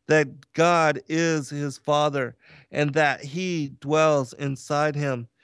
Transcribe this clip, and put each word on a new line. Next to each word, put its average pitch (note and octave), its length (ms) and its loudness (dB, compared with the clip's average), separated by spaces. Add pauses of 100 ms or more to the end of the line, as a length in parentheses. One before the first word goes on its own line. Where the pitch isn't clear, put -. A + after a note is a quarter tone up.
that D3+ 460 0
God D#3+ 540 4
is D#3+ 420 0
his C#3+ 280 -6
Father C#3+ 580 0 (360)
and D3 220 -2
that D3 300 2
he D#3 560 -6
dwells D3+ 540 2
inside D3 640 -2
him? C3+ 320 -4 (160)